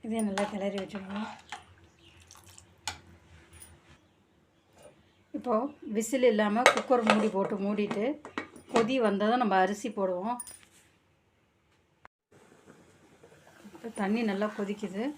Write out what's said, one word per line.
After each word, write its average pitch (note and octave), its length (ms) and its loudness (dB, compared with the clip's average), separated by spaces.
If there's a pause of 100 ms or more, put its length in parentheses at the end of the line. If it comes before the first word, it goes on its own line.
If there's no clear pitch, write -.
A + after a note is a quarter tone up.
இதையும் A3 240 -2
நல்லா G3 240 0
கிளறி G3+ 300 -4
வச்சுருவோம். G3+ 460 -8 (4000)
இப்போ A#3+ 180 0 (420)
விசில் B3 340 2
இல்லாம G#3+ 320 2 (100)
குக்கர் A#3 380 2
மூடி G#3+ 260 4
போட்டு G3 180 0 (120)
மூடிட்டு G3+ 380 -2 (680)
கொதி A#3 240 2 (100)
வந்ததும் G#3 360 2
நம்ம G#3 120 2 (120)
அரிசி G3+ 220 -4 (100)
போடுவோம். F#3+ 380 -2 (3500)
இப்போ - 140 -14 (120)
தண்ணி G#3 200 0 (120)
நல்லா G3+ 160 -2 (100)
கொதிக்குது. G3+ 440 -6 (160)